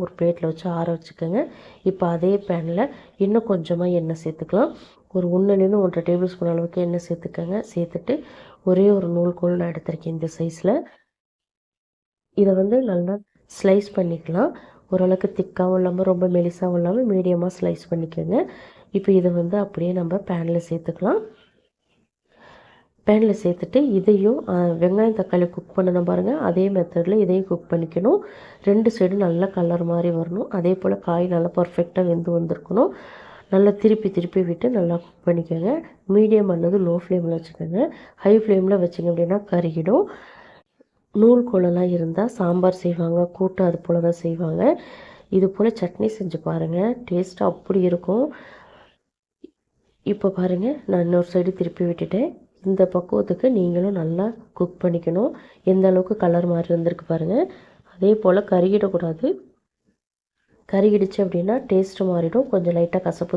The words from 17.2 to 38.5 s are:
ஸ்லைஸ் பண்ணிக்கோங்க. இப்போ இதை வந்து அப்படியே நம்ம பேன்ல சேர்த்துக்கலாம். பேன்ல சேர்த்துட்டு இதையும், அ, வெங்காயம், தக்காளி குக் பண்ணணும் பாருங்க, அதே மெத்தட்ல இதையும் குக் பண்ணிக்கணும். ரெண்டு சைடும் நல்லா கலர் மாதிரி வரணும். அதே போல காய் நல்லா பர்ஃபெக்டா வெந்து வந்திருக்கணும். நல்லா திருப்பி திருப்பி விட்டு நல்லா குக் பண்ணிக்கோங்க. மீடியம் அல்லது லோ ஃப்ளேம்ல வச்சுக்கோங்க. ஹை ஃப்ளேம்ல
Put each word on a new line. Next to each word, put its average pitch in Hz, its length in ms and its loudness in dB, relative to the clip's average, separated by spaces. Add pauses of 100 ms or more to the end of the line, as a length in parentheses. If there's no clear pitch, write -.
ஸ்லைஸ் 170 340 -4
பண்ணிக்கோங்க. 165 460 -4 (600)
இப்போ 196 220 0
இதை 175 120 2 (100)
வந்து 175 240 -2
அப்படியே 180 340 -4
நம்ம 175 220 -4 (100)
பேன்ல 170 280 -2 (100)
சேர்த்துக்கலாம். 175 520 -2 (1800)
பேன்ல 214 260 4 (100)
சேர்த்துட்டு 175 380 0 (180)
இதையும், 208 380 4 (160)
அ, - 20 0 (260)
வெங்காயம், 214 380 2
தக்காளி 180 360 0
குக் - 220 -14
பண்ணணும் 180 320 2
பாருங்க, 180 240 0 (160)
அதே 180 160 2 (100)
மெத்தட்ல 175 480 0
இதையும் 185 280 0
குக் 175 200 -4
பண்ணிக்கணும். 175 480 0 (500)
ரெண்டு 214 280 4
சைடும் 196 280 2
நல்லா 170 300 0
கலர் 170 360 0
மாதிரி 170 260 0
வரணும். 175 320 -4 (100)
அதே 175 140 2 (100)
போல 196 140 0 (100)
காய் 175 260 0
நல்லா 170 240 0
பர்ஃபெக்டா 175 520 -2
வெந்து 170 280 -2
வந்திருக்கணும். 175 540 0 (640)
நல்லா 202 180 6 (120)
திருப்பி 214 340 2
திருப்பி 175 320 -2
விட்டு 170 180 -4 (100)
நல்லா 170 280 0
குக் - 240 -20
பண்ணிக்கோங்க. 170 440 -2 (440)
மீடியம் 214 380 4
அல்லது 170 240 0 (100)
லோ 170 160 0
ஃப்ளேம்ல 170 340 -2
வச்சுக்கோங்க. 165 420 -6 (440)
ஹை 202 180 6
ஃப்ளேம்ல 196 420 2